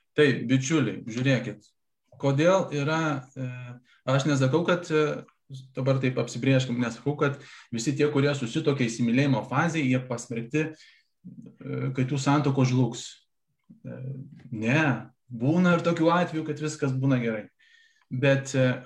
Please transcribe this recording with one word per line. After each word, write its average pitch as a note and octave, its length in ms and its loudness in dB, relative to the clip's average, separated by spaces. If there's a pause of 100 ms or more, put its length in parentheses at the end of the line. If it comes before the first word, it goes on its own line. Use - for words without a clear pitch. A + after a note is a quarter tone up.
(180)
Taip, C#3+ 220 4 (100)
bičiuliai, C3 560 0
žiūrėkit. A#2 600 -2 (500)
Kodėl D#3+ 560 2
yra, D3+ 280 -2 (360)
e, C3 120 -8 (600)
aš C3+ 160 2
nesakau, C#3+ 400 2
kad, F3 240 0
e, D#3 140 2 (720)
dabar C3 240 0
taip B2+ 160 0
apsibrėžkim, B2 640 0
nesakau, A#2+ 380 -4
kad C#3+ 180 0 (320)
visi A#2 240 -2
tie, D3 160 2
kurie C#3+ 240 2
susituokia C3+ 560 0
įsimylėjimo A#2+ 640 2
fazėje, D#3 340 0
jie B2+ 160 2
pasmerkti, A#2 640 -4
e, - 1300 -10
kad C3 160 -2
jų C#3+ 100 -2
santuokos C3+ 540 2
žlugs. B2+ 320 0 (640)
E, A#2+ 300 -16 (500)
ne, A#2 340 0 (460)
būna E3 480 4
ir E3+ 80 -2
tokių E3 300 4
atvejų, D#3+ 340 -2
kad D3 160 -6
viskas C#3 320 -2
būna C3 240 2
gerai. A2 240 -4 (640)
Bet, C3+ 480 0
e, B2+ 100 4 (180)